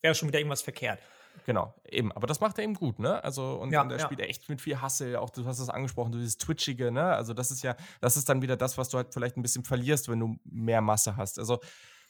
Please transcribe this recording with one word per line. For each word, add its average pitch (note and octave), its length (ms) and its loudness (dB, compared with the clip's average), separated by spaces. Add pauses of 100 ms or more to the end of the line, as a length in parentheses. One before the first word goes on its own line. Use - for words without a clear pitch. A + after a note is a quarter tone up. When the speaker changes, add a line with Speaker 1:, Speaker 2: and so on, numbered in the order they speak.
Speaker 1:
wäre D#3+ 120 6
schon D#3 140 0
wieder D3 100 2
irgendwas D3 240 0
verkehrt. A#2+ 380 -4 (440)
Speaker 2:
Genau, A2 300 0 (140)
eben. A2+ 240 0
Aber A#2 160 -2
das D3+ 100 -2
macht G#3 200 0
er G#3 60 -2
eben G#3+ 100 -2
gut, C3+ 260 -2
ne? D3 240 0
Also, C3+ 300 -4
und, C3+ 180 -4
Speaker 1:
Ja, D3 100 6
Speaker 2:
und C3 80 -4
er B2 80 -2
Speaker 1:
ja. D#3 60 0
Speaker 2:
spielt D3 160 -4
echt - 280 -6
mit D3 120 -6
viel C#3 200 -4
Hustle, B2+ 400 -2
auch A#2+ 100 -4
du B2 160 -8
hast B2+ 120 -4
es B2+ 100 -4
angesprochen, A#2+ 440 -2
so A#2 80 -2
dieses A#2 180 -4
Twitchige, B2+ 540 -2
ne? C#3 120 2 (100)
Also A#2 200 0
das B2+ 160 -2
ist C3 120 -6
ja, B2+ 120 -2 (260)
das B2 160 6
ist C#3+ 120 0
dann C3 140 4
wieder B2+ 140 2
das, C3 220 0
was C3 100 -2
du B2+ 100 -2
halt B2 140 -4
vielleicht B2 240 -4
ein B2 60 -2
bisschen B2 220 -2
verlierst, C3 440 2
wenn A#2 120 0
du A2+ 240 -2
mehr A2+ 360 2
Masse G#2+ 360 4
hast. G2+ 240 -4
Also A#2 180 2 (520)